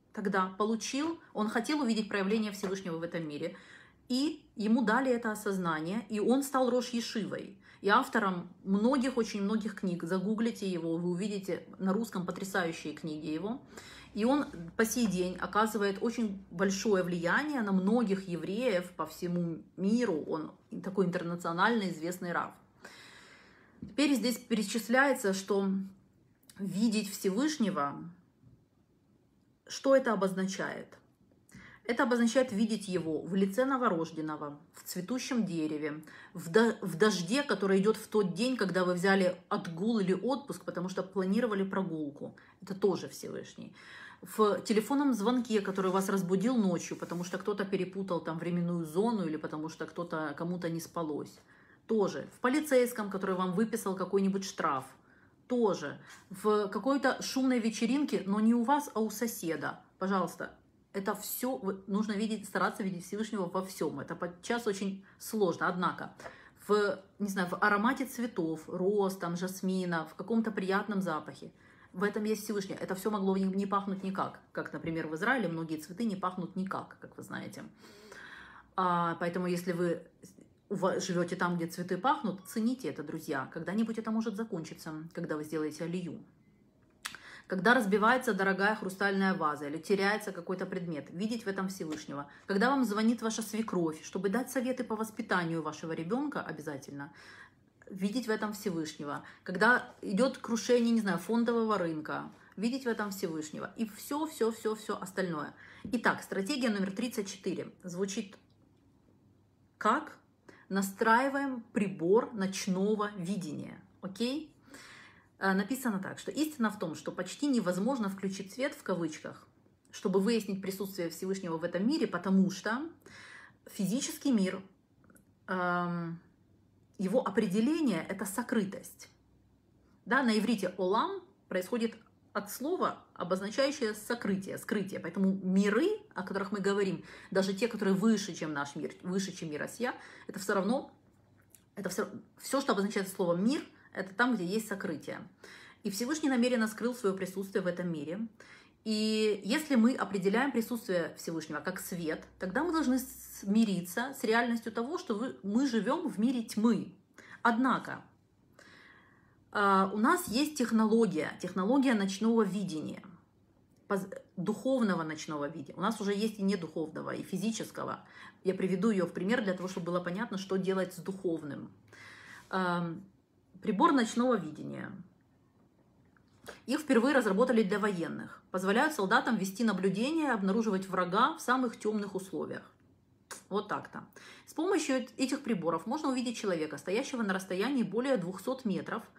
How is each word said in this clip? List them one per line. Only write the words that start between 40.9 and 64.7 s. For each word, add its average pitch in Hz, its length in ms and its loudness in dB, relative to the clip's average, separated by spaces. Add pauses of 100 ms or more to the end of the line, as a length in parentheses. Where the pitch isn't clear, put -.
планировали 196 600 0
прогулку. 160 720 -4 (260)
Это 196 120 -10
тоже 190 360 2
Всевышний. - 640 -12 (480)
В 208 400 2
телефонном 269 520 4
звонке, 220 460 2
который 190 320 0
вас 190 160 2
разбудил 196 480 2
ночью, 185 400 2
потому 175 300 -6
что 180 120 -4
кто-то 202 280 -2
перепутал 185 560 -2
там 165 160 -4
временную 170 480 0
зону 196 400 2
или 160 100 -2
потому 156 320 -6
что 156 180 -10
кто-то, 160 520 -4
кому-то 175 320 -4
не 165 100 -4
спалось. 156 580 -6 (480)
Тоже. 190 520 0
В - 20 -20
полицейском, 247 680 2
который 190 260 -2
вам 185 160 0
выписал 208 460 0
какой-нибудь 196 480 2
штраф. 139 400 -2 (640)
Тоже. 180 520 2 (300)
В 208 400 2
какой-то 262 520 2
шумной 262 380 2
вечеринке, 226 680 0
но 196 140 0
не 220 140 6
у 240 100 4
вас, 285 300 2
а 214 80 2
у 220 80 0
соседа. 160 720 -4 (180)
Пожалуйста, 185 520 0 (420)
это 202 220 -2
всё, - 420 -4
вы-, 190 300 -6
нужно 208 260 0
видеть, 208 320 -2
стараться - 380 -2
видеть 175 220 -4
Всевышнего 208 400 -4
во 185 160 -2
всём. 151 380 -4
Это 156 160 -8
подчас 226 520 -4
очень 196 360 -2 (160)